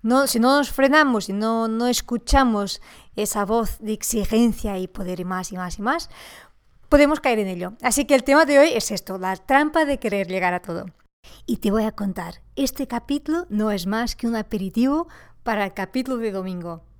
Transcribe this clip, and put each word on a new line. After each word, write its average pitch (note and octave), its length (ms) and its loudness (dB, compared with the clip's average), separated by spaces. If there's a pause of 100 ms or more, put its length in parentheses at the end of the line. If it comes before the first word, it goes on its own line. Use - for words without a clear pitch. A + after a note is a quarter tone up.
no, C4 220 4
si A#3+ 120 0
no B3+ 180 6
nos C#4+ 120 2
frenamos C4+ 600 2
y F#3+ 40 -4
no, A3+ 340 0
no A3+ 200 0
escuchamos A#3+ 920 2 (360)
esa G#3 280 -2
voz G#3+ 360 0
de G#3+ 120 -8
exigencia G#3+ 840 0
y F#3 100 -4
poder F3+ 320 -8
y F3+ 60 -8
más F#3 260 -6
y G3 60 -10
más F3+ 220 -8
y - 20 -10
más, C#4+ 300 -4 (760)
podemos D4+ 300 6
caer A#3+ 200 0
en G3+ 80 -2
ello. F3+ 340 -8
Así B3 240 2
que - 80 4
el C4 100 4
tema D4 220 6
de C#4+ 140 6
hoy D#4 160 8
es - 160 -4
esto, F#3+ 260 -8
la F#3 180 -4
trampa D4+ 480 2
de C#4+ 140 0
querer G3+ 300 -4
llegar F3+ 260 -2
a F3+ 80 -4
todo. F3 240 -8 (640)
Y A3+ 100 -2
te G3+ 140 -2
voy G#3+ 140 0
a A3 60 -2
contar, G3 440 -8 (200)
este C#4 300 -4
capítulo D4 640 -4
no G#3+ 220 -2
es F#3 160 -4
más A3 280 -4
que - 120 -6
un A#3 80 -2
aperitivo A3+ 720 -2 (340)
para G#3+ 240 -2
el F#3+ 80 -10
capítulo B3+ 440 -6
de A3+ 140 -4
domingo F3+ 520 -8 (160)